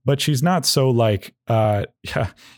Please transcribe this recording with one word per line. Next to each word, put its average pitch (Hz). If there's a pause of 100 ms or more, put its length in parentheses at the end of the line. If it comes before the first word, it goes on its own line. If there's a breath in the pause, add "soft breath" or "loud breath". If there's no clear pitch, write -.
but 139
she's 139
not 175
so, 131
like, 113 (140)
uh, 107 (100)
<laughs> -
yeah, - (280 loud breath)